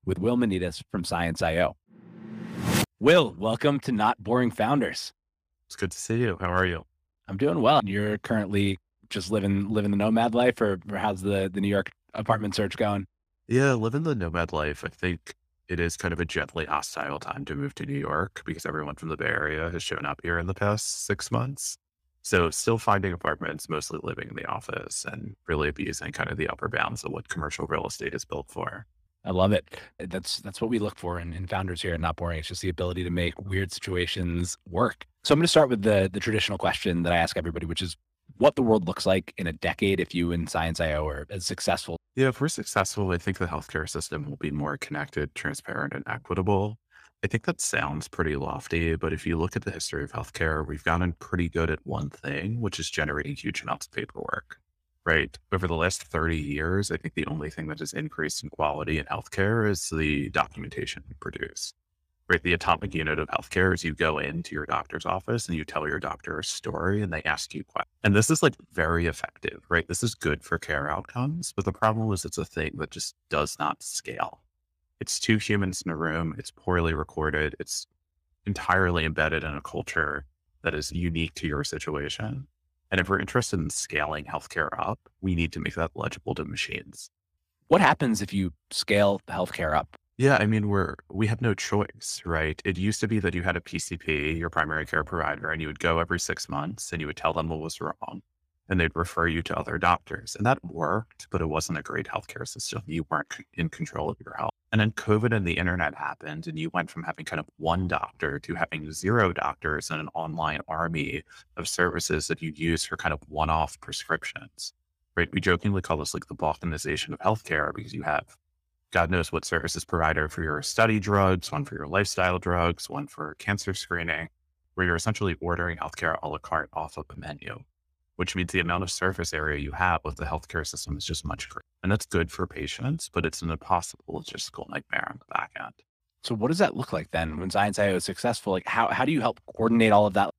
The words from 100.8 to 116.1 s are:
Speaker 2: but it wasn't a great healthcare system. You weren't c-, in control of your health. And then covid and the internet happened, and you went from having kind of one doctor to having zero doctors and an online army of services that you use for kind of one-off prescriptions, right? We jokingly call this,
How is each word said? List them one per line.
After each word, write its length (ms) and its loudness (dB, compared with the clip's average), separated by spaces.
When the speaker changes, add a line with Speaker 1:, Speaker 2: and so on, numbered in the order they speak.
Speaker 2:
but 120 0
it 60 0
wasn't 300 -2
a 60 -8
great 240 -6
healthcare 400 -8
system. 380 -6
You 240 -2
weren't 220 -2
c-, 120 -14
in 160 -2
control 400 -4
of 140 -4
your 120 -14
health. 160 -2
And 100 4
then 100 2
covid 420 2
and 140 2
the 100 0
internet 380 0
happened, 520 -8
and 120 -8
you 140 -4
went 160 -2
from 140 -10
having 220 -8
kind 140 -4
of 60 -6
one 300 2
doctor 520 -2
to 160 -8
having 360 -4
zero 400 4
doctors 580 -2
and 120 -4
an 120 -8
online 540 -2
army 560 -2
of 120 -6
services 600 0
that 140 -4
you 140 -4
use 280 2
for 140 -6
kind 160 0
of 60 -4
one-off 500 0
prescriptions, 920 -8
right? 160 2
We 80 0
jokingly 420 2
call 160 0
this, 160 -4